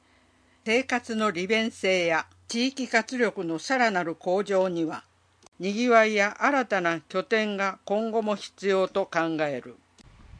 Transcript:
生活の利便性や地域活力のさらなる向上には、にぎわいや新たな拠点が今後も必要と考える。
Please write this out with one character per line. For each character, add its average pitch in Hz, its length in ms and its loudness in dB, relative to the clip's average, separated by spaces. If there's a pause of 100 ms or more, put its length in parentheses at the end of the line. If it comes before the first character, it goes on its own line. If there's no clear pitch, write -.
(640)
生 240 200 2
活 240 320 -4
の 214 160 2
利 175 160 -4
便 220 240 0
性 185 340 2
や 160 200 2 (200)
地 240 220 -2
域 262 180 -4
活 233 320 0
力 202 260 0
の 165 140 -4
さ 262 200 -2
ら 233 120 4
な 180 140 0
る 165 100 -6
向 190 300 -2
上 190 240 2
に 170 160 -2
は、 160 180 -8 (560)
に 185 140 -4
ぎ 240 160 0
わ 226 160 6
い 214 100 0
や 202 240 0
新 262 280 2
た 196 140 0
な 170 200 0
拠 185 240 -4
点 214 320 0
が 190 280 -4
今 220 280 -2
後 226 100 0
も 208 140 -2
必 - 320 -8
要 190 180 2
と 196 200 -2
考 165 340 -2
え 143 200 -2
る。 120 140 -18 (640)